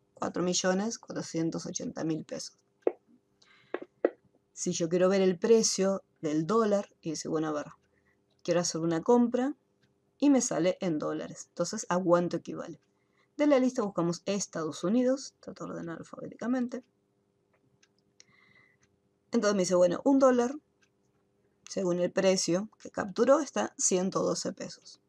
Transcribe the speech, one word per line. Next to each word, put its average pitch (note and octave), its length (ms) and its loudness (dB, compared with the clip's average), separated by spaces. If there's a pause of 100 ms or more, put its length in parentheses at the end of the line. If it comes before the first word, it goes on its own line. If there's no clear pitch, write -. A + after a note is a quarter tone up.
(140)
cuatro - 300 -4
millones F#3 540 0
cuatrocientos E3 680 -6
ochenta E3+ 400 -8
mil D#3 180 -4
pesos. - 340 -12 (2000)
Si - 180 -6
yo E3+ 180 -4
quiero F3+ 180 2
ver G3 140 2
el F#3 160 2
precio G3 680 2 (160)
del D#3 280 -2
dólar, G#3 420 0 (120)
y E3 100 -6
dice, - 180 -8
"Bueno, D#3+ 180 -2
a D#3 40 -4
ver, D3 160 -6 (760)
quiero F3 160 2
hacer E3+ 220 -4
una E3 220 -2
compra", B3 500 2 (640)
y C#4+ 140 6
me C4 100 6
sale E3 400 0
en F3 160 0
dólares. D#3 520 -6
Entonces, F3 400 -6
¿a F3+ 100 0
cuánto F3 380 2
equivale? D#3+ 440 -12 (560)
De D4 80 2
la C#4+ 140 6
lista B3+ 240 0
buscamos E3+ 420 -2
Estados E3+ 580 -4
Unidos, B3 520 0
está - 180 -18
todo E3+ 160 -12
ordenado E3+ 300 -10
alfabéticamente. B3 840 -6 (2500)
Entonces G#3 240 2
me F#3+ 60 2
dice, F3+ 140 2
bueno, F3 300 4
un C#4 120 6
dólar, B3+ 380 4 (1120)
según F3+ 300 -2
el F3 120 0
precio F#3+ 580 2 (100)
que - 100 -18
capturó, A3+ 500 2
está A#3 380 -4
ciento F#3 460 0
doce F3+ 300 -2
pesos. - 560 -16